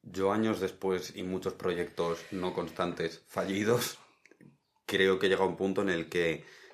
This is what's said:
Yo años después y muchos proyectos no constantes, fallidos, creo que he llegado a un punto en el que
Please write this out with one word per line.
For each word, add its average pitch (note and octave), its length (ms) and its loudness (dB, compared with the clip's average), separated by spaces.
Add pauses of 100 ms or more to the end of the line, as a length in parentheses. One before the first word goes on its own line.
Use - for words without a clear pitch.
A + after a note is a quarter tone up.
Yo F#2+ 300 0
años A2 280 2
después F#2 540 -2
y G2 80 -6
muchos F#2 320 -2
proyectos E2+ 760 -2
no F2+ 240 -4
constantes, F2 720 -4
fallidos, G2+ 720 0 (880)
creo F#2+ 320 4
que G2+ 80 2
he - 20 6
llegado F#2+ 180 4
a F#2 40 2
un E2+ 60 -6
punto G2 260 0
en G2 80 0
el E2 180 -2
que E2 360 0 (300)